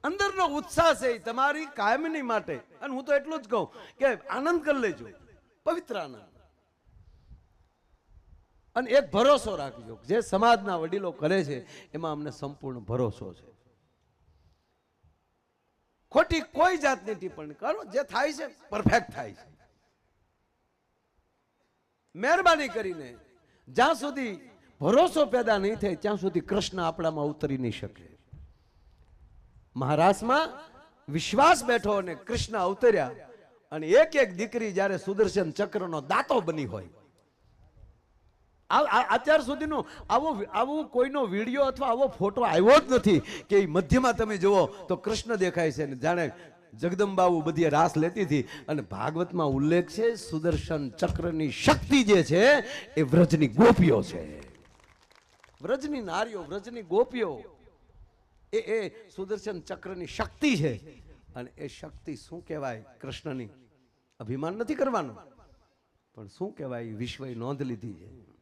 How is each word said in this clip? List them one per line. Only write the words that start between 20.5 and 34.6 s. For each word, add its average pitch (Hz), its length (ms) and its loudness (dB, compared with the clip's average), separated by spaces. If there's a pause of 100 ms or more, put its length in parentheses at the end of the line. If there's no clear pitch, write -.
મહેરબાની 302 520 4
કરીને 175 500 -8 (500)
જ્યાં 247 280 4
સુધી 247 540 -8 (320)
ભરોસો 285 440 4
પેદા 226 320 2
નહીં 202 180 0
થાય 196 200 -2
ત્યાં 208 220 -2
સુધી 175 220 -2
કૃષ્ણ 190 400 -4
આપણામાં 165 460 -2
ઉતરી 147 320 -4
નહીં 120 160 -4
શકે. - 380 -14 (1600)
મહારાષ્ટ્રમાં 208 960 0 (400)
વિશ્વાસ 240 540 4
બેઠો 233 260 2
અને 185 240 -2
કૃષ્ણ 226 420 -6
અવતર્યા 190 540 2 (600)
અને 156 160 -6
એક 302 280 6
એક 226 200 2
દીકરી 220 360 -4